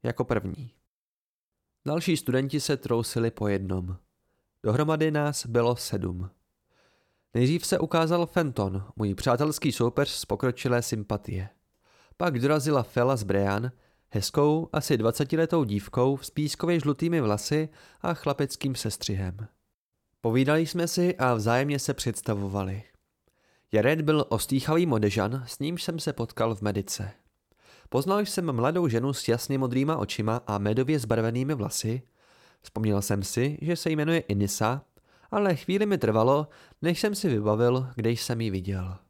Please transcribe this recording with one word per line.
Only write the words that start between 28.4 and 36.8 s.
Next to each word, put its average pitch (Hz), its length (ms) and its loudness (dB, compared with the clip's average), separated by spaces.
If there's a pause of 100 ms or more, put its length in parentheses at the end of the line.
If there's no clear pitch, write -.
mladou 156 320 2
ženu 120 260 0
s - 140 -4
jasně 120 300 0
modrýma 135 400 0
očima 110 500 -2
a 104 100 -2
medově 123 420 2
zbarvenými 117 540 -2
vlasy. 113 480 -4 (600)
Vzpomněl 107 400 0
jsem 101 220 0
si, 139 380 -2
že 165 140 -2
se 165 140 -4
jmenuje 156 300 2
Inisa, 104 640 0 (460)
ale 190 240 2
chvíli 202 300 0
mi 196 120 2
trvalo, 117 500 4 (340)